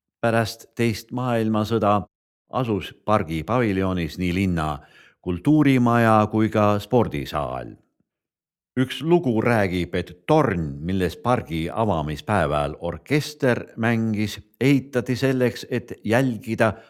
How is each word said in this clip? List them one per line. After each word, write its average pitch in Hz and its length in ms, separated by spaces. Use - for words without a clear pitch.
Pärast 113 520
teist 117 360
maailmasõda 110 880
asus 110 420
pargi 82 380
paviljonis 95 760
nii 90 140
linna 85 380
kultuurimaja 120 960
kui 110 220
ka 104 300
spordisaal. 73 960
Üks 127 240
lugu 160 400
räägib, 95 540
et 87 160
torn, 87 560
milles 90 380
pargi 80 500
avamispäeval 76 1120
orkester 120 960
mängis, 113 640
ehitati 131 540
selleks, 127 520
et - 240
jälgida 113 720